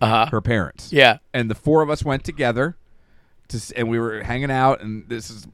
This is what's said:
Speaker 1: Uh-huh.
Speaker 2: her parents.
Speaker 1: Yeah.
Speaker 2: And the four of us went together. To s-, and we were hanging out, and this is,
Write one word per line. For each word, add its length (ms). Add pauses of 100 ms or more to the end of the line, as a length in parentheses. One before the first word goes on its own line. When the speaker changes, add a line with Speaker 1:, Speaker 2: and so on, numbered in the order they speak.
Speaker 1:
Uh-huh. 300
Speaker 2:
her 100
parents. 520
Speaker 1:
Yeah. 260 (160)
Speaker 2:
And 160
the 40
four 280
of 80
us 140
went 200
together. 520 (720)
To 100
s-, 120
and 180
we 100
were 240
hanging 280
out, 320
and 260
this 220
is, 240